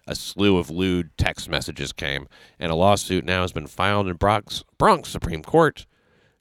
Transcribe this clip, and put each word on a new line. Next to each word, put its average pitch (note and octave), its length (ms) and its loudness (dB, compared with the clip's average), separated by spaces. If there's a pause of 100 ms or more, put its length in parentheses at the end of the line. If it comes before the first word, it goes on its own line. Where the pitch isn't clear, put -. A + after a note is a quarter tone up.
A D2 80 -6
slew G2 420 2
of E2+ 120 -2
lewd F2+ 480 -2
text - 320 -2
messages D2 440 -6
came, C#2 340 -6 (320)
and E2 120 -4
a D#2+ 40 0
lawsuit F#2 500 2
now F#2 180 0
has F2 100 -4
been D2+ 140 -8
filed G2+ 400 0
in F2+ 80 -4
Bronx, G#2 480 0 (140)
Bronx E3+ 320 2
Supreme E2+ 340 -8
Court D#3 420 2 (560)